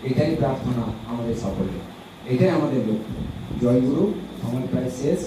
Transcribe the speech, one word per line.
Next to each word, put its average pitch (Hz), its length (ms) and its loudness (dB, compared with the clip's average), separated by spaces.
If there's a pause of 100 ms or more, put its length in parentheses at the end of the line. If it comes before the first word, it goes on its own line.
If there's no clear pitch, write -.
এটাই 151 320 2
প্রার্থনা 123 500 0 (260)
আমাদের 117 320 -2
সকলের, - 380 -4 (500)
এটাই 175 260 6
আমাদের 131 320 2
লক্ষ্য। 107 240 -2 (480)
জয় 123 200 6
গুরু, 143 220 4 (380)
সময় 123 300 -2
প্রায় - 180 0 (100)
শেষ 156 280 2